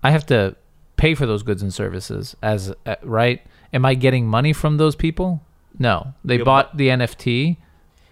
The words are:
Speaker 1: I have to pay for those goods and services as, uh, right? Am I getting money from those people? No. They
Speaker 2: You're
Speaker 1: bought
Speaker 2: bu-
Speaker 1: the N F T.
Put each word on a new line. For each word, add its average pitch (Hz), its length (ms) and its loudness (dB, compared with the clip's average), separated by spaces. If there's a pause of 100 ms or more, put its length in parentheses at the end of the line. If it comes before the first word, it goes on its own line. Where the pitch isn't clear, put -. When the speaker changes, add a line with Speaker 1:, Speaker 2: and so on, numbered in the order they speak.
Speaker 1:
I 131 80 4
have 151 160 2
to 101 280 2 (420)
pay 156 180 2
for 147 100 -2
those 107 180 -2
goods 104 200 -4
and 98 100 -4
services 95 720 -8
as, 101 300 -2 (120)
uh, 113 180 -6
right? 120 380 0 (320)
Am 127 120 0
I 135 100 2
getting 127 320 2
money 120 260 2
from 151 260 0
those 151 180 2
people? 165 460 -2 (360)
No. 117 360 -2 (100)
They 123 120 0
Speaker 2:
You're 120 80 0
Speaker 1:
bought 135 280 4
Speaker 2:
bu- 156 60 -12
Speaker 1:
the 135 120 2
N 127 100 2
F 120 180 -2
T. 131 400 -2 (540)